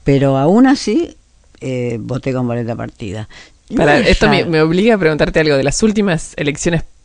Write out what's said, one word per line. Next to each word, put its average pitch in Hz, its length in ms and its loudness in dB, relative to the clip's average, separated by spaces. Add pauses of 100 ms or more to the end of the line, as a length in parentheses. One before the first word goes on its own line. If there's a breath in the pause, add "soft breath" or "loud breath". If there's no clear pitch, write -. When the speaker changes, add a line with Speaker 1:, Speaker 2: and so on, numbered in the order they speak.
Speaker 1:
Pero 139 340 2
aún 180 300 4
así, 262 480 -2 (460)
eh, 123 400 -4
voté 127 320 -6
con 127 160 -2
boleta 117 260 -4
partida. 107 540 -10 (420 loud breath)
No 226 60 -8
Speaker 2:
Pará, - 220 4
Speaker 1:
es - 100 0
Speaker 2:
esto 214 220 2
me, 196 80 4
Speaker 1:
raro. 170 120 -2
Speaker 2:
me 156 120 2
obliga 185 320 2
a 208 40 2
preguntarte 160 420 0
algo. 156 140 2
De 135 80 2
las 135 200 -2
últimas 202 560 0
elecciones 160 460 -2 (200)